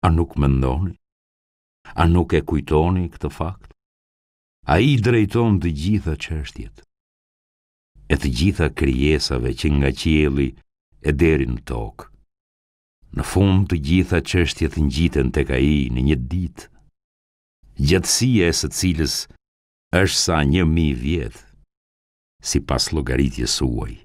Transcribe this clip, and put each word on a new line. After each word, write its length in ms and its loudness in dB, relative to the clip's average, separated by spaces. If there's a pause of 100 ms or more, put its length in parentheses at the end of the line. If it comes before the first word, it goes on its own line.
a 60 4
nuk 260 0
mendoni? 600 0 (880)
A 200 -2
nuk 280 2
e 80 2
kujtoni 680 0
këtë 220 -10
fakt? 420 -10 (920)
Ai 300 4
drejton 600 2
të 160 -2
gjitha 400 -2
çështjet, 720 -10 (1200)
e 120 0
të 120 -2
gjitha 400 0
krijesave 840 0
që 200 -2
nga 160 2
qielli 600 0 (540)
e 100 0
deri 360 2
në 160 -6
tokë. 400 -10 (1080)
Në 120 -6
fund 440 2
të 120 0
gjitha 400 2
çështjet 560 -2
ngjiten 560 2
tek 160 0
ai 400 2
në 160 -2
një 120 2 (120)
ditë, 380 -8 (1080)
gjatësia 760 2
e 20 0
së 160 -4
cilës 460 -2 (760)
është 260 2
sa 260 0
një 240 2
mijë 320 0
vjet, 400 -6 (1000)
sipas 500 -4
llogaritjes 640 -2
suaj. 480 -4